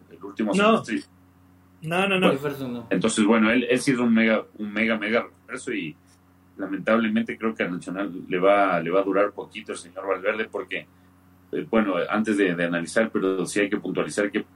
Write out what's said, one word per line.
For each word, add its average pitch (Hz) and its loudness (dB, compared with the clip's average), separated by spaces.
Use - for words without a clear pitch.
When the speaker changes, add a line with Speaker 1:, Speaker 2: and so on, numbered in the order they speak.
Speaker 1:
el - -18
último 101 -2
Speaker 2:
No. 208 4
Speaker 1:
semestre. - -6
Speaker 2:
No, 175 0
no, 190 0
no. 180 6
Speaker 3:
Jefferson 135 -4
no. 120 -10
Speaker 1:
Entonces, 110 0
bueno, 110 4
él, 123 2
él 123 2
sí 135 0
es 123 2
un 120 2
mega, 113 4
un 104 -8
mega, 110 0
mega 107 0
refuerzo - -12
y 82 -6
lamentablemente 107 0
creo 110 -2
que - -4
al 90 -2
Nacional 90 -6
le 90 -2
va, 95 4
le 82 -2
va 95 4
a - 0
durar 98 2
poquito 98 -12
el 92 -10
señor 92 -12
Valverde 101 -2
porque, 95 -8
eh, 76 -4
bueno, 104 2
antes 110 0
de, 95 2
de 87 -2
analizar, 87 -2
pero 95 0
sí 101 -2
hay 101 0
que 104 0
puntualizar 98 -2
que 101 -2